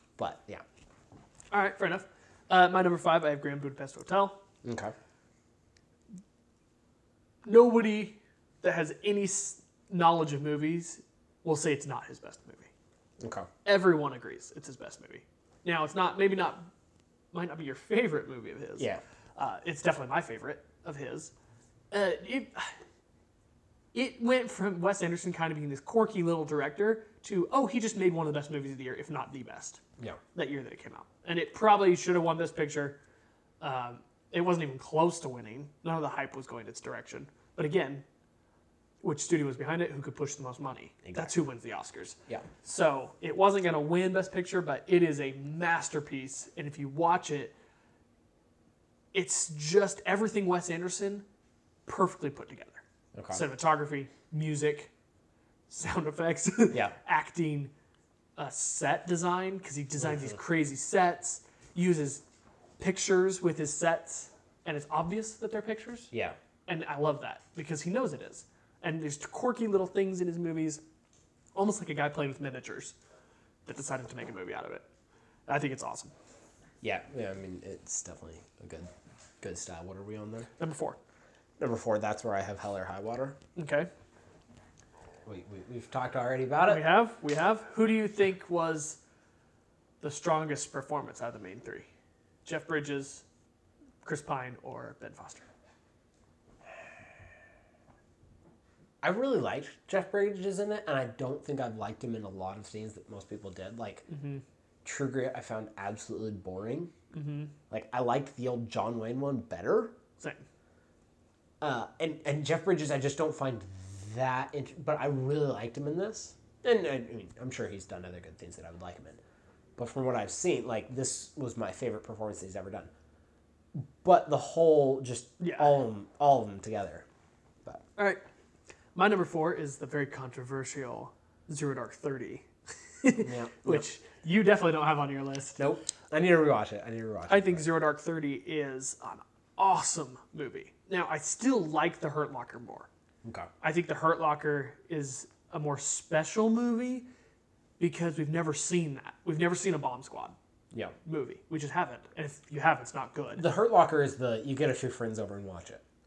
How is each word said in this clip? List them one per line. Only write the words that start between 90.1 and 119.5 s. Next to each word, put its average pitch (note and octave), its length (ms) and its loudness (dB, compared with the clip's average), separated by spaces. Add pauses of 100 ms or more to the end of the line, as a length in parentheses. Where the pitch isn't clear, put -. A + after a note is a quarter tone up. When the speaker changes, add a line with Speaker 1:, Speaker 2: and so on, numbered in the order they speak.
Speaker 2:
performance C#3 500 -6
out A#2+ 60 -4
of A#2 60 -8
the A2 140 -16
main G#2 120 -14
three? - 240 -14 (600)
Jeff D3+ 240 -6
Bridges, C#3+ 560 -4 (800)
Chris D3 180 -6
Pine, B2+ 400 -8
or B2 380 -12
Ben A2 120 -14
Foster? - 300 -20 (3500)
Speaker 1:
I D3 80 2
really A#3+ 300 2
liked A#2+ 280 -4 (180)
Jeff F#3+ 240 -2
Bridges G3 480 0
in G#3 140 -2
it, G#3 160 -6
and C#3+ 80 0
I C3 100 0
don't C3 380 -6
think C#3 160 -4
I've A#2 160 -4
liked G#2+ 260 -8
him A#2 140 -4
in G#2+ 80 -8
a G2 40 -10
lot F#2+ 300 -8
of G2+ 80 -16
scenes G#2+ 280 -12
that - 160 -20
most G2 200 -14
people G2+ 200 -12
did. F#2+ 280 -12
Like, G2+ 240 -10 (100)
Speaker 2:
Mm-hmm. C#3+ 260 -8 (460)
Speaker 1:
True C3+ 260 -4
Grit, B2+ 240 -2
I - 60 -10
found A2 280 -8 (100)
absolutely G#2+ 520 -8
boring. G#2 580 -6 (280)
Speaker 2:
Mm-hmm. D3 280 -6 (280)
Speaker 1:
Like, A2 200 -6
I B2 80 -2
liked B2+ 360 0
the B2 100 -4
old A#2+ 240 -4
John A#2+ 300 -2
Wayne A#2+ 200 -4
one C#3 180 -2
better. D#3 520 0 (280)
Speaker 2:
Same. - 160 -8 (1300)
Speaker 1:
Uh, B2+ 260 -2 (120)
and, D#3 260 -4
and D3 220 -2
Jeff D#3+ 180 0
Bridges, D3+ 280 2
I C3+ 60 2
just C#3 200 0
don't D#3 160 0
find B2+ 280 -4 (520)
that C3 400 -2
int-, C#3 300 -8
but D3+ 160 2
I C3+ 60 0
really C#3+ 420 2
liked A#2 280 -4
him C#3+ 120 -4
in D#3 100 -2
this. G#3+ 360 -6 (300)
And A3 220 4
I, C#3+ 40 0
I C3+ 80 0 (160)
mean, G2+ 140 -12 (120)
I'm B2+ 100 -8
sure A2+ 160 -4
he's F#2+ 180 -10
done F#2 200 -12
other F2+ 160 -14
good E2 180 -18
things F2 180 -16
that D#2+ 80 -18
I E2 60 -16
would F2 120 -16
like F2+ 140 -14
him D2 120 -20
in. D2+ 60 -20 (640)